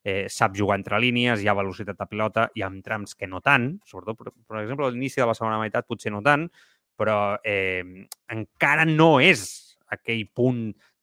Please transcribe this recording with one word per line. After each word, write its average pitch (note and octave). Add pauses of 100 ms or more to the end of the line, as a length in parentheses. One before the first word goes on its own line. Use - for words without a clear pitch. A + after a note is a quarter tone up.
eh, G2
sap G#2+
jugar G2
entre G2+
línies, A#2+
hi G2+
ha G2+
velocitat G2
de G2
pilota, G#2+
hi A2
ha F#2+ (160)
trams G#2+
que -
no F#2
tant, C3+ (180)
sobretot, F#2
per, - (180)
per A2
exemple, C3+
a B2+
l'inici B2+
de A#2+
la A2
segona A2
meitat A2+
potser A2
no G#2
tant, D3 (500)
però, G#2
eh, F#2+ (260)
encara C#3+
no D#3+
és A2+ (420)
aquell A2+
punt B2 (340)